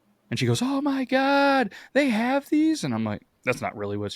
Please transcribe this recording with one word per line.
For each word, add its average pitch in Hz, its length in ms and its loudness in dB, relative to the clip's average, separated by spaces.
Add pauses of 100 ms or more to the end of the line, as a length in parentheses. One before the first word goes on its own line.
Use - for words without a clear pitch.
(300)
And 117 100 -4
she 131 60 0
goes, 117 160 2
Oh 269 200 -2
my 269 240 -2
God, 277 680 2 (200)
they 277 160 4
have 247 400 0
these? 311 340 2
And 135 100 -2
I'm 110 100 0
like, 107 180 -4 (220)
That's 123 180 -2
not 101 160 -6
really 104 200 -4
what 104 180 -6